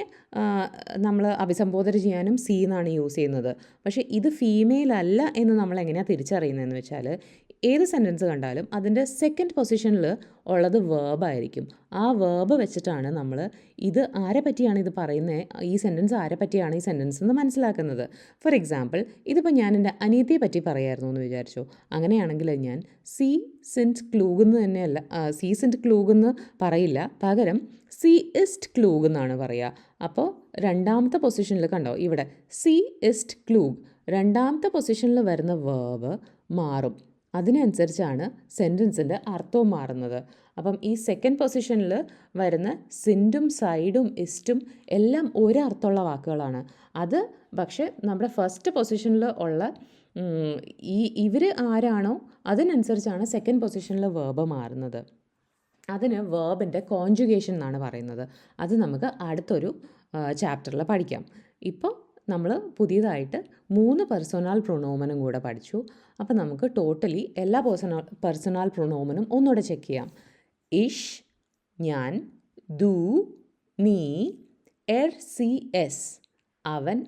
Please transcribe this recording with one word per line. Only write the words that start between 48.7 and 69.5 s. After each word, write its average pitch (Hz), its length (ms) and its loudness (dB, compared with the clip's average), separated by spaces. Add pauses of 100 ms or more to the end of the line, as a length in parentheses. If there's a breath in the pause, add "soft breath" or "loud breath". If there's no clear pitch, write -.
പൊസിഷനിൽ 220 480 2 (200)
ഉള്ള, 160 160 -2 (600 loud breath)
ഉം, 160 320 -2 (440)
ഈ - 20 2 (260)
ഇവർ 233 200 2 (260)
ആരാണോ 220 420 0 (400 loud breath)
അതിനനുസരിച്ചാണ് 220 800 0
സെക്കൻഡ് 233 300 0
പൊസിഷനിൽ 196 420 -4 (140)
വേർബ് 139 340 -2
മാറുന്നത്. 123 480 -8 (920)
അതിന് 208 260 -2 (140)
വേർബിൻ്റെ 175 460 -2 (120)
കോൺജുഗേഷൻ 196 640 2
എന്നാണ് 139 300 -4
പറയുന്നത്. 120 380 -10 (380 soft breath)
അത് 180 120 0 (100)
നമുക്ക് 143 240 -4 (200)
അടുത്തൊരു, 170 420 -2 (460 loud breath)
ആ, - 20 -6 (240)
ചാപ്റ്ററിൽ 143 400 -4 (100)
പഠിക്കാം. 139 320 -4 (460 soft breath)
ഇപ്പോൾ 370 220 -6 (380)
നമ്മൾ 175 200 -2 (260)
പുതിയതായിട്ട് 185 640 0 (380 soft breath)
മൂന്ന് 262 340 4
പേഴ്സണൽ 180 540 -2
പ്രൊനോമനും 143 580 -4
കൂടെ 127 220 -2
പഠിച്ചു. 117 320 -8 (440 loud breath)
അപ്പോൾ 214 200 -2
നമുക്ക് 151 260 -4 (100)
totally 160 460 -2 (200)
എല്ലാ 208 220 2
പേഴ്സണൽ, 180 380 -2 (200)
പേഴ്സണൽ 185 520 -2
പ്രൊനോമനും 151 500 -2 (120)
ഒന്നുകൂടെ 262 320 4